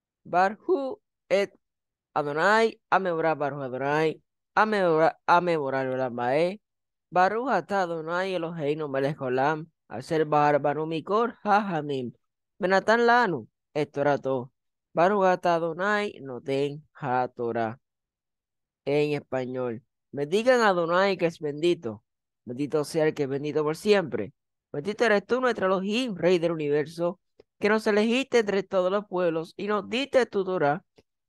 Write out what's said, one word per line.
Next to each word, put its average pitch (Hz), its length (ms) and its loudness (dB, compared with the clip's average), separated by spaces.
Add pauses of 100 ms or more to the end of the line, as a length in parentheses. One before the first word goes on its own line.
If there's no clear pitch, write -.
(240)
Barhu 220 760 -2 (300)
et 196 240 0 (640)
Adonai, 180 720 2
Ameorá 165 460 0
Barhu 143 260 -4
Adonai, 139 640 -2 (320)
Ameorá, 185 720 4
Ameorá 139 540 2
Olam 131 340 -2
Bae. 151 440 0 (520)
Baruch 202 400 0
atah 196 320 0
Adonai 170 500 -4
Eloheinu 160 560 -4
melech 135 300 -2
haolam, 143 480 0 (200)
asher 156 380 -2
bahar 147 340 4
banu 151 280 -2
mikor 190 560 -2
hajamim. 151 680 -2 (480)
Benatan 208 480 2
lanu, 202 400 2 (260)
et 147 180 -2
torato. 135 600 -2 (420)
Baruch 190 320 2
atah 180 300 2
Adonai 180 640 -4
noten 139 720 -4
haTorá. 120 840 -4 (1080)
En 147 280 0
español. 127 680 -6 (300)
Bendigan 214 500 2
a 214 80 4
Adonai, 180 480 2
que 170 80 0
es 165 140 -4
bendito. 151 640 -2 (420)
Bendito 143 380 -4
sea 156 240 0
el 156 80 0
que 147 80 -2
es 131 60 -4
bendito 147 340 -4
por 151 120 -2
siempre. 160 580 0 (380)
Bendito 208 340 -4
eres 202 200 2
tú, 254 160 0
nuestro 220 240 0
Elohim, 202 500 -2
Rey 175 220 4
del 165 140 0
universo, 160 680 -2 (400)
que 202 100 2
nos 220 180 0
elegiste 233 520 2
entre 202 220 0
todos 185 300 0
los 208 160 -2
pueblos 170 500 -2
y 190 80 -8
nos 202 240 -2
diste 254 380 0
tu 196 160 -2
Torah. 170 400 0 (460)